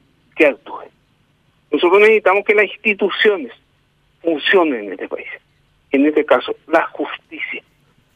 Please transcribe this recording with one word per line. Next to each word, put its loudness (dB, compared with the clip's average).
que 4
actúe. -6
Nosotros 2
necesitamos 4
que 0
las 2
instituciones -2
funcionen 0
en -10
este -12
país. -12
En 2
este 2
caso, 0
la 2
justicia. -12